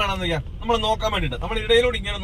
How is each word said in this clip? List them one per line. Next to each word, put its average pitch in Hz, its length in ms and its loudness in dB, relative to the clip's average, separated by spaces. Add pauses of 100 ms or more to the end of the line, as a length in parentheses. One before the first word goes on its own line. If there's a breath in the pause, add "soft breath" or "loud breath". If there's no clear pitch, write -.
വേണം 196 140 0
എന്ത് 185 100 -4
ചെയ്യാൻ, 165 180 0 (180)
നമ്മൾ 226 160 2 (100)
നോക്കാൻ 220 280 0
വേണ്ടിയിട്ട്. 170 280 -2
നമ്മൾ 214 220 -2
ഇടയിലൂടെ 233 360 4
ഇങ്ങനെ 202 240 -4